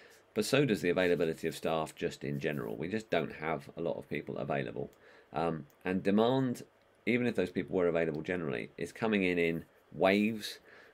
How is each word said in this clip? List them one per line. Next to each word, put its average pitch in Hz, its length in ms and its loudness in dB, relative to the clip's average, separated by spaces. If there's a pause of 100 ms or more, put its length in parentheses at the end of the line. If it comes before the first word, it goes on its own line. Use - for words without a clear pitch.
(340)
but 107 100 2
so 139 200 4
does 107 180 2
the 87 80 4
availability 85 560 2
of 80 80 -2
staff 80 400 -2
just - 300 -6
in 71 160 -4
general. 67 360 -4
We 76 120 -6
just 107 200 -6
don't 80 260 -2
have 78 420 -4
a 82 40 -6
lot 82 160 -2
of - 140 -12
people - 260 -6
available. 67 540 -4 (420)
Um, 80 340 -2 (180)
and 92 180 0
demand, 117 640 4 (420)
even 120 220 2
if 107 80 -2
those 92 160 0
people 92 240 -2
were 90 100 4
available 82 340 2
generally, 76 560 -4
is - 140 -8
coming 107 320 0
in 90 160 2
in 82 260 2 (280)
waves. 104 680 2 (360)